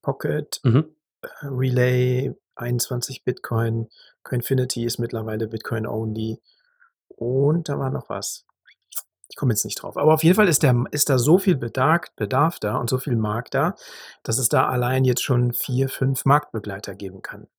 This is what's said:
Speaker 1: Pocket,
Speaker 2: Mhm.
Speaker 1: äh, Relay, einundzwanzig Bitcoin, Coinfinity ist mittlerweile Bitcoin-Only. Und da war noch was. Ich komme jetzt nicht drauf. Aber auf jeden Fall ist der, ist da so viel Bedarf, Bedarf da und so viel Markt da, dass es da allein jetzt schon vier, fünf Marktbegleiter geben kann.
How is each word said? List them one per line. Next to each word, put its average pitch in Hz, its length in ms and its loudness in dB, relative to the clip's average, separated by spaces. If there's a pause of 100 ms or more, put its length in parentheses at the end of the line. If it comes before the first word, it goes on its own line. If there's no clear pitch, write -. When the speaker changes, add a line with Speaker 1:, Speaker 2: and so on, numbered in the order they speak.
Speaker 1:
Pocket, - 600 -4
Speaker 2:
Mhm. 131 320 4 (260)
Speaker 1:
äh, - 60 -14 (200)
Relay, 127 840 0 (220)
einundzwanzig 123 720 -6
Bitcoin, 117 640 -2 (340)
Coinfinity 123 640 0
ist 113 140 -2
mittlerweile 110 480 -4
Bitcoin-Only. 110 920 -4 (720)
Und 139 600 2
da 143 80 -4
war 135 120 -2
noch 135 200 -6
was. - 360 -8 (840)
Ich - 60 -20
komme 123 180 2
jetzt - 120 -2
nicht - 100 -8
drauf. - 220 -8
Aber 156 160 6
auf 147 100 4
jeden 175 120 8
Fall 208 120 6
ist 160 160 2
der, 123 280 4
ist - 180 -2
da 131 100 4
so 147 180 6
viel 190 180 4
Bedarf, 131 600 0
Bedarf 131 440 0
da 107 180 -2
und 127 120 -2
so 127 80 0
viel 123 180 -2
Markt 110 380 -2
da, 156 220 0 (480)
dass 117 160 -2
es 127 100 -2
da 139 180 4
allein 127 380 0
jetzt 123 160 2
schon 123 320 2
vier, 131 360 -2
fünf - 360 -2
Marktbegleiter 104 680 -2
geben 95 260 -12
kann. 107 260 -14 (120)